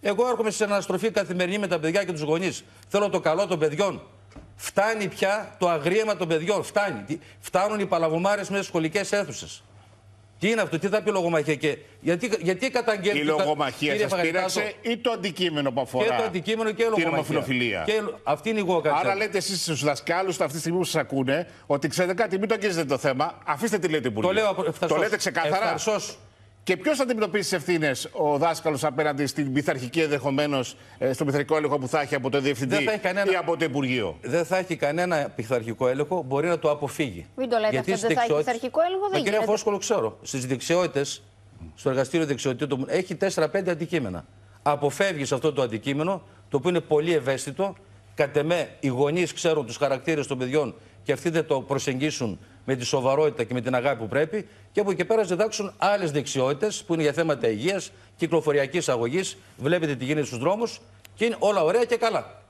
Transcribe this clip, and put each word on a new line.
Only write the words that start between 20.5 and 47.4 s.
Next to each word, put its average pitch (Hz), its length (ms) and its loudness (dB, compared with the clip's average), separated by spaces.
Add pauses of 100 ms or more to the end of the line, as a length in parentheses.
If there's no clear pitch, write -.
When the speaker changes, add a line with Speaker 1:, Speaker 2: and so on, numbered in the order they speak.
Speaker 2:
τη 165 60 -6
στιγμή 165 180 -2
που 185 60 2
σας 156 180 0
ακούνε 139 460 0 (180)
ότι, 143 220 0
«Ξέρετε 180 260 0
κάτι, 190 260 0
μην 208 80 -2
το 226 60 2
αγγίζετε 190 320 0
το 135 120 0
θέμα, 143 480 0
αφήστε 185 320 0
τη», 175 100 0
λέει, 156 140 2
το 127 80 -2
Υπουργείο. 113 240 2
Speaker 1:
Το 208 60 4
λέω 214 100 4
απο-, 180 180 -2
ευθαρσώς. 156 300 0
Speaker 2:
Το 185 60 2
λέτε 208 140 0
ξεκάθαρα; 160 460 0
Speaker 1:
Ευθαρσώς. 202 540 -2 (460)
Speaker 2:
Και 185 140 2
ποιος 302 200 2
θα 269 60 2
αντιμετωπίσει 214 400 0
τις - 100 -2
ευθύνες, 156 580 0
ο 147 260 2
δάσκαλος 156 460 0
απέναντι 147 420 0
στην 135 280 -2
πειθαρχική, 143 480 0
ενδεχομένως, 143 720 0 (220)
ε, 131 160 0
στον 156 120 -2
πειθαρχικό 143 320 2
έλεγχο 147 200 2
που 131 100 -2
θα 151 140 2
έχει 143 140 -2
από 131 140 0
το 143 100 2
διευθυντή 135 360 0
Speaker 1:
Δεν 202 80 2
θα 202 80 2
έχει 214 100 -2
κανένα 190 300 0
Speaker 2:
ή 190 40 4
από 170 220 0
το 160 80 0
Υπουργείο; 127 560 -2
Speaker 1:
Δεν 156 240 0
θα 185 120 0
έχει 180 180 -2
κανένα 156 600 0
πειθαρχικό 117 520 -2
έλεγχο, 147 400 0
μπορεί 139 200 0
να 170 120 0
το 156 120 2
αποφύγει. 131 540 -4 (100)
Speaker 3:
Μην 262 140 -4
το 233 80 2
λέτε 214 140 2
Speaker 1:
Γιατί 196 200 -2
Speaker 3:
αυτό, 196 140 -2
Speaker 1:
στις - 20 4
Speaker 3:
δεν 226 100 2
θα 247 60 2
έχει 156 100 2
Speaker 1:
δεξιότητες 156 200 2
Speaker 3:
πειθαρχικό 240 340 -2
έλεγχο, 370 140 -2
δεν 403 100 -2
Speaker 1:
Μα, 381 60 0
κυρία 226 140 0
Speaker 3:
γίνεται. 214 200 2
Speaker 1:
Φόσκολο, 208 260 0
ξέρω, 131 440 0
στις 131 260 -6
δεξιότητες, 143 760 0 (540)
στο - 140 0
εργαστήριο 135 360 2
δεξιοτήτων, 139 640 -2
έχει 185 260 -2
τέσσερα-πέντε 180 560 0
αντικείμενα. 143 540 -4 (360)
Αποφεύγεις 147 680 0
αυτό 147 220 0
το 135 80 0
αντικείμενο, 139 600 -2 (280)
το 147 80 0
οποίο 135 120 0
είναι 175 120 2
πολύ 156 320 2
ευαίσθητο. 143 640 -2 (400)